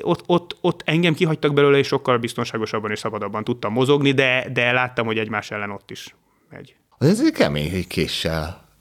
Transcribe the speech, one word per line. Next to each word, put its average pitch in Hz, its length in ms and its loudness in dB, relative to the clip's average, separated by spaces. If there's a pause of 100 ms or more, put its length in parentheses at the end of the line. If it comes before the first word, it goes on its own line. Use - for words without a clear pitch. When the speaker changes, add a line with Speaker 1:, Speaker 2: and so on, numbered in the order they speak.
Speaker 1:
ott, 175 240 0
ott, 175 340 0
ott 170 240 -2
engem 165 300 2
kihagytak 151 400 0
belőle, 143 240 6
és 135 80 2
sokkal 131 320 0
biztonságosabban 113 720 -4
és 104 80 -4
szabadabban 107 460 -6
tudtam 120 280 -4
mozogni, 139 400 4
de, 131 400 2
de 120 200 2
láttam, 123 340 0
hogy 110 120 -2
egymás 107 320 -4
ellen 104 200 -6
ott 101 200 -14
is - 240 -16 (360)
megy. - 260 -20 (220)
Speaker 2:
Az 127 100 4
ez 214 160 4
egy 311 80 4
kemény, 73 380 0
hogy 90 160 -4
késsel. 80 800 -4 (120)